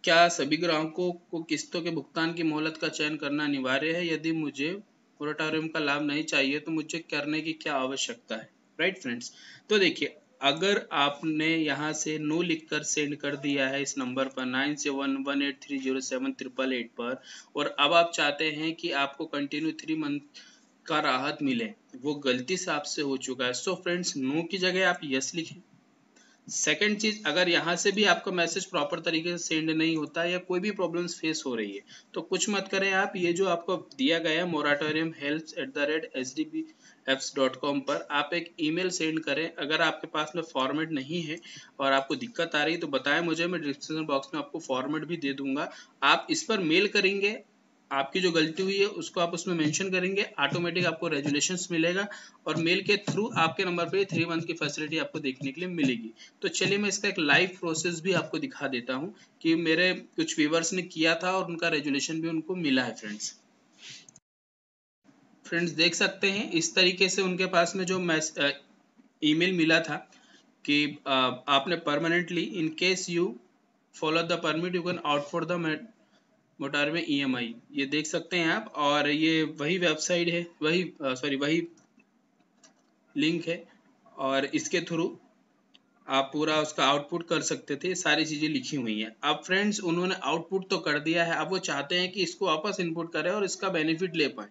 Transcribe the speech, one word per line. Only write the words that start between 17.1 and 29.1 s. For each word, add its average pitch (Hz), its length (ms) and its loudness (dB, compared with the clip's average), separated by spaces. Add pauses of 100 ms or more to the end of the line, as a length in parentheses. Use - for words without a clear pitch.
और 143 240 -2
अब 147 140 4
आप 170 220 8
चाहते 151 360 0
हैं 156 240 -2
कि 170 160 -4
आपको 139 360 0
continue 147 440 -2 (100)
three 156 140 -2
मंथ 143 240 -2 (680)
का 151 140 2
राहत 143 420 0
मिले, 117 320 0 (220)
वो 131 180 -4 (140)
गलती 127 300 0
से 175 140 -4
आपसे 147 300 -4
हो 135 160 -2
चुका 127 280 -4
है। 123 80 0
So 180 220 -2
friends, 175 420 -2
no 139 340 0
की 196 60 -4
जगह 185 320 2
आप 175 140 0
यस 131 320 -2
लिखें। 160 200 -6 (920)
Second 208 500 2
चीज, 214 280 0
अगर 175 240 4
यहाँ 165 260 2
से 202 160 2
भी 208 120 2
आपका 185 280 4
message 175 340 0
proper 165 340 -2
तरीके 165 320 -2